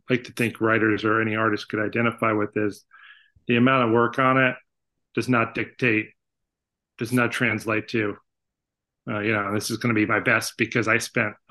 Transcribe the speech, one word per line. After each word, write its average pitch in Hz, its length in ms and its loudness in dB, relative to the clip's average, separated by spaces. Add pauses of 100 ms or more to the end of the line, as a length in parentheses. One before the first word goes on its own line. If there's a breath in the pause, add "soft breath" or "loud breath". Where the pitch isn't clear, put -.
like 123 140 0
to - 100 -18
think 113 260 -4
writers 110 460 2
or 110 160 2
any 110 140 -2
artist 110 340 -2
could 107 100 -4
identify 113 520 0
with, 107 260 -2
is 104 260 -4 (640 loud breath)
the 120 100 2
amount 127 300 4
of 110 60 2
work 117 240 2
on 131 220 4
it 127 160 2 (580)
does 127 160 -4
not 113 240 2
dictate, 110 540 -2 (920)
does 113 140 -6
not 120 200 2
translate 110 580 -2
to, 104 280 -4 (880)
uh, 110 120 -4
you 107 120 -2
know, 101 220 -2
"This 104 160 -4
is 113 80 -6
gonna 120 160 0
be 107 140 2
my 104 120 0
best 113 380 -2
because 110 300 -2
I 113 100 2
spent 113 380 -4 (160)